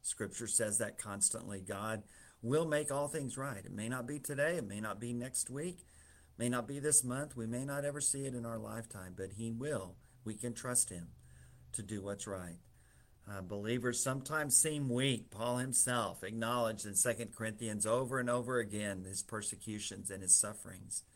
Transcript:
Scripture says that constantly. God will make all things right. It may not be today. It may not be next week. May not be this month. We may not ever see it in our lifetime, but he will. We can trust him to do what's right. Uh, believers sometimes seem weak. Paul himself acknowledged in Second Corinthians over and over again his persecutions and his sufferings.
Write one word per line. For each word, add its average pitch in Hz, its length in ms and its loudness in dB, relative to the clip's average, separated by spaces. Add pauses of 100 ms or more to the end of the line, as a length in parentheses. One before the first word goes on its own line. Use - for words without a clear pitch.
Scripture - 460 -4
says 107 300 4
that - 200 -2
constantly. 101 640 -2
God 104 420 -4 (380)
will 147 260 4
make 151 240 2
all 143 160 2
things 139 320 -2
right. 127 260 -4
It 90 60 -10
may 104 180 -4
not 123 180 -2
be 147 120 -4
today. 147 380 2
It 127 100 -2
may 101 140 -4
not 107 180 -2
be 120 140 -4
next 120 360 -2
week. 160 380 -6 (500)
May 120 120 2
not 120 180 0
be 139 140 -6
this 147 240 6
month. 131 320 -4
We 113 100 -4
may 123 180 -2
not 143 200 -2
ever 143 160 -2
see 139 240 0
it 131 100 -4
in 117 100 -4
our 113 140 -4
lifetime, 107 580 -8
but 95 180 -6
he 113 180 -4
will. 113 440 -4 (280)
We 110 100 -4
can 120 180 -4
trust 123 380 2
him 85 180 -8 (640)
to - 100 -6
do 98 200 -4
what's 101 240 -4
right. 90 320 -6 (720)
Uh, 98 120 -6
believers 113 600 0
sometimes 135 540 2
seem 147 320 6
weak. 123 420 4
Paul 120 280 0
himself 123 640 4
acknowledged 113 600 2
in 101 120 -2
Second - 360 2
Corinthians 107 540 -2
over 123 320 2
and 123 100 2
over 123 300 2
again 104 460 -2
his 95 180 -6
persecutions 104 880 -6
and 95 100 -4
his 92 140 6
sufferings. 101 680 0 (120)